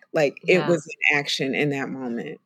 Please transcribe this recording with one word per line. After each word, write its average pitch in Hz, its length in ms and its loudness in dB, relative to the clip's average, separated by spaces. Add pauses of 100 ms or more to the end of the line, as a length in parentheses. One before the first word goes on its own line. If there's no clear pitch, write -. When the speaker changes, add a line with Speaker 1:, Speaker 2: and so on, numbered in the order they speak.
(140)
Speaker 1:
Like, 156 340 2
it 170 60 6
Speaker 2:
Yeah. 165 140 4
Speaker 1:
was 165 200 2
an - 320 0
action 135 360 -2
in 139 160 0
that 139 180 -4
moment. 123 560 -8